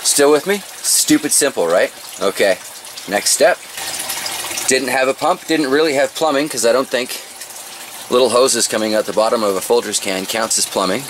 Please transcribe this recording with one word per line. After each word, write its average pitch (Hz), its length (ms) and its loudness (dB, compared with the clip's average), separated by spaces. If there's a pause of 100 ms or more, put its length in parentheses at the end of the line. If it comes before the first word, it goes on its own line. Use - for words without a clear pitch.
Still 143 280 4
with 147 160 2
me? 196 160 -2 (180)
Stupid 147 500 2
simple, 113 360 0
right? 95 240 2 (300)
Okay, 98 360 2 (500)
next 98 240 0
step. 165 280 4 (1080)
Didn't 131 200 2
have 131 200 2
a 131 60 0
pump, 170 320 -2
didn't 156 240 0
really 147 240 2
have 135 220 0
plumbing, 151 340 0
'cause 117 160 -2
I 117 60 4
don't 127 180 2
think 123 320 -4 (880)
little 123 200 4
hoses 123 380 4
coming 107 280 0
out 107 100 2
the 101 80 -8
bottom 110 300 2
of 101 120 2
a 92 60 -2
Folgers 104 400 0
can 95 240 -4
counts 110 320 -2
as - 80 0
plumbing. 101 440 0